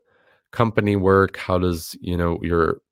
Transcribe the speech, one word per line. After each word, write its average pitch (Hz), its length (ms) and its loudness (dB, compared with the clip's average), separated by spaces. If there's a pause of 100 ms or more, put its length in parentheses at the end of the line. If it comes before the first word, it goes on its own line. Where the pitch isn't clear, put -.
(520)
company 107 440 0
work? 95 400 2
How 92 220 -2
does, 87 420 -4
you 87 160 -4
know, 85 260 -2
your 82 500 0